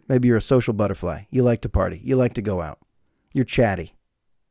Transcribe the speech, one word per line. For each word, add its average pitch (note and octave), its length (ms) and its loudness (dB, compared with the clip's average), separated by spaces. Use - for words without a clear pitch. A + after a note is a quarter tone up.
maybe B2+ 200 2
you're A#2 100 6
a G#2 40 0
social B2+ 320 2
butterfly. G2 560 -4
You B2+ 140 0
like A#2+ 180 2
to G#2+ 80 -8
party. F2+ 340 -2
You C3 120 -2
like B2+ 200 2
to A#2 60 -4
go G2 200 -4
out. D2+ 180 -12
You're C3 120 0
chatty. F#2+ 480 0